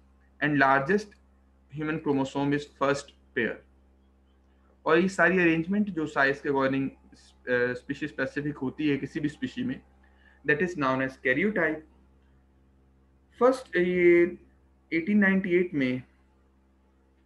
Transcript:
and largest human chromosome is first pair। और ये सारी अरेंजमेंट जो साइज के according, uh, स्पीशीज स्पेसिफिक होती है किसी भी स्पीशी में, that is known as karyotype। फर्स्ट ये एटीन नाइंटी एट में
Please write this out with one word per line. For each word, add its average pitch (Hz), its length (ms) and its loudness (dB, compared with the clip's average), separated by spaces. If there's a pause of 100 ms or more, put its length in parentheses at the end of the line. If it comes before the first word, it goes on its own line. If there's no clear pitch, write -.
(420)
and 147 200 0
largest 139 540 2 (560)
human 156 340 -6
chromosome 139 520 -2
is 143 100 -8 (140)
first 139 300 -2 (260)
pair। 113 180 -2 (1300)
और 160 140 4
ये 185 100 2
सारी 185 300 2
अरेंजमेंट 175 580 0
जो 156 100 -4
साइज 139 320 0
के 156 100 -6
according, 135 380 0
uh, - 920 -6
स्पीशीज 143 280 -8
स्पेसिफिक 143 480 -6
होती 139 320 -4
है 139 80 0
किसी 143 220 -6
भी 147 100 -4
स्पीशी 127 340 -8
में, 123 160 -6 (680)
that 151 220 2
is 175 180 -8
known 131 220 0
as 131 100 -10 (100)
karyotype। 156 540 0 (1600)
फर्स्ट 254 380 2
ये 175 460 6 (680)
एटीन 165 280 0
नाइंटी 190 400 2
एट 180 140 -2
में 127 280 -2 (1200)